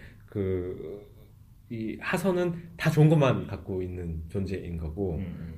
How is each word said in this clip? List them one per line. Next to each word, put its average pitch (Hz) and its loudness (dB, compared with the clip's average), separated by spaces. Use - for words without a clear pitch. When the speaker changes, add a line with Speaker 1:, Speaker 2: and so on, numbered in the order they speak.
Speaker 1:
그, 95 -4
이 110 -4
하선은 180 2
다 160 2
좋은 156 8
것만 131 4
갖고 - -4
있는 87 -4
존재인 87 -4
거고 80 -2
Speaker 2:
음, 101 -2
음. 80 -10